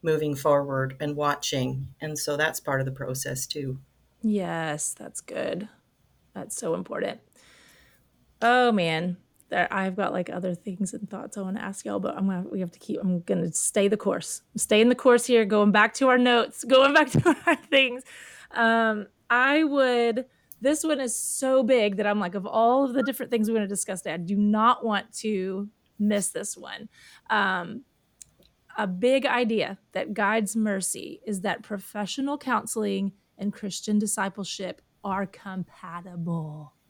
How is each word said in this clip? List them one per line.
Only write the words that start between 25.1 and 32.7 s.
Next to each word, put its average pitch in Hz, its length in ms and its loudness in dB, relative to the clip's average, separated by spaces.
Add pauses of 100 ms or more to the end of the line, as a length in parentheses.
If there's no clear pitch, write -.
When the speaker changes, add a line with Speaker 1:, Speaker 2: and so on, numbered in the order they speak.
Speaker 2:
to 196 440 -4 (300)
miss 202 320 0
this - 260 -8
one. - 320 -14 (420)
Um, 190 520 -2 (960)
a 214 100 -2
big 240 400 2
idea 220 520 0 (140)
that 190 220 -6
guides 208 400 0
Mercy 208 720 -4
is 196 140 -6
that 202 240 -4
professional 220 720 -6
counseling 208 760 -4 (240)